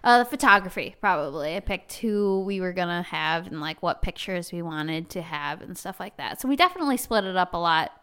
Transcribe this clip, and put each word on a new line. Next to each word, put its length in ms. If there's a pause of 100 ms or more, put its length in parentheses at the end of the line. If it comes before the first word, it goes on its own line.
Uh, 160
the 60
photography, 720
probably. 560
I 40
picked 340
who 520
we 160
were 120
gonna 300
have 440
and, 140
like, 220
what 180
pictures 500
we 100
wanted 500
to 100
have 400
and 160
stuff 220
like 180
that. 240
So 60
we 80
definitely 420
split 280
it 100
up 180
a 40
lot, 340 (100)